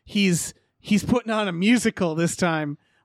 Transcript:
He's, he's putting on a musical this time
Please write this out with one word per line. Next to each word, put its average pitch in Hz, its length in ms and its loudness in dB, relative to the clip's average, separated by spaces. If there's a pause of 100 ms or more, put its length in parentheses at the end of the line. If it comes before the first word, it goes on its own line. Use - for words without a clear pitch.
He's, 190 480 0 (260)
he's - 240 0
putting 233 280 0
on 214 160 -2
a 185 40 -4
musical 190 640 0
this 165 220 -2
time 156 400 -2 (280)